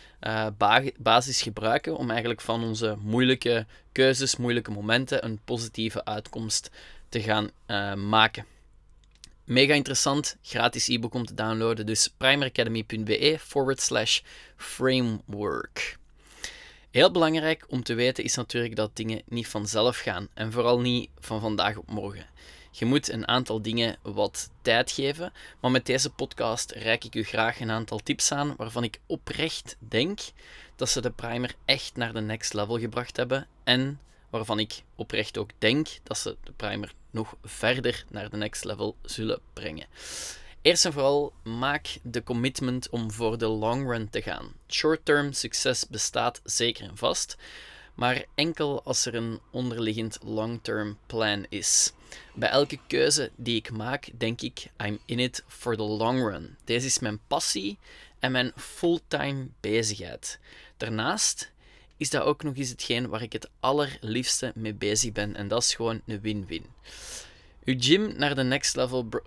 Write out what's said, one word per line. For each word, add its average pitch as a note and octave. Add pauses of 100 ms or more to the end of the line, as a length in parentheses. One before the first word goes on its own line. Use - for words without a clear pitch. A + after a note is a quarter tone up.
(200)
eh, A2 (100)
ba-, A#2
basis B2
gebruiken A#2+
om B2+
eigenlijk A#2
van A#2
onze A2
moeilijke A#2 (260)
keuzes, C3
moeilijke A#2+
momenten, A2+
een A2
positieve A2+
uitkomst A2 (400)
te A#2
gaan, G#2+ (160)
eh, G2+
maken. A2 (960)
Mega C#3
interessant, C#3
gratis A#2+
e-book A#2+
om A#2+
te -
downloaden, A2
dus A2
primeracademy B2+
punt A2
b G#2+
e D3
forward C3+
slash - (360)
framework. G#2+ (920)
Heel D3+
belangrijk D#3+
om B2+
te B2
weten B2
is -
natuurlijk A#2
dat G#2+
dingen A2
niet A#2
vanzelf A2
gaan G2+
en A2
vooral A#2+
niet B2 (100)
van A2
vandaag G#2+
op -
morgen. G2+ (440)
Je -
moet C3+
een A2+
aantal A#2
dingen A2+
wat G2+ (120)
tijd A#2+
geven, D3+ (280)
maar B2+
met B2+
deze C3+
podcast A#2+
reik A2
ik A#2
u A2
graag A2+
een A#2
aantal A2+
tips -
aan C#3+
waarvan A#2
ik A2
oprecht -
denk C3+ (560)
dat C3
ze B2+
de A#2+
Primer A#2+ (100)
echt -
naar A#2
de A2+
next A2
level G#2+
gebracht A#2
hebben C3+ (160)
en C3 (300)
waarvan G#2+
ik - (120)
oprecht A2
ook G2+
denk C3+ (160)
dat -
ze -
de -
Primer G#2 (180)
nog A2
verder A#2+
naar G#2
de G#2+
next G#2+
level G#2
zullen - (140)
brengen. - (720)
Eerst E3+
en E3
vooral, C#3+ (100)
maak B2+
de A#2+
commitment B2+
om A2+
voor A2+
de A2+
long A2+
run A2+
te A2+
gaan. - (140)
Short-term D3
succes -
bestaat A#2
zeker -
en G2+
vast, - (560)
maar B2 (100)
enkel D3
als -
er A#2
een A2+ (120)
onderliggend A2+
long-term G#2+
plan G#2
is. - (400)
Bij -
elke C#3+
keuze C#3
die A#2
ik A2
maak, A#2
denk A#2
ik, - (180)
"I'm G#2
in A#2+
it B2
for -
the G#2+
long A2
run." D2
Deze A#2+
is -
mijn G#2+
passie G3 (420)
en C3
mijn B2+
fulltime C#3+ (120)
bezigheid. G#2+ (380)
Daarnaast A2+ (460)
is C#3+
dat D3
ook D3
nog C#3
eens C3
hetgeen A#2+
waar A2
ik A2+
het - (100)
allerliefste B2+
mee A2
bezig G#2
ben G#2
en G2+
dat A#2
is -
gewoon A2+
een G#2
win-win. G2 (960)
Uw C3
gym F3+
naar C#3+
de C3
next C3
level B2+
br-, A2+